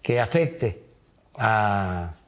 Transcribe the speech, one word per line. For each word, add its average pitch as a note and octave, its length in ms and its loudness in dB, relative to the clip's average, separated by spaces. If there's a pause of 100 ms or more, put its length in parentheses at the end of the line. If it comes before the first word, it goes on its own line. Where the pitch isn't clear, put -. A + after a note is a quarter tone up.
que A#2+ 200 0
afecte B2+ 600 -2 (540)
a G2+ 760 0 (140)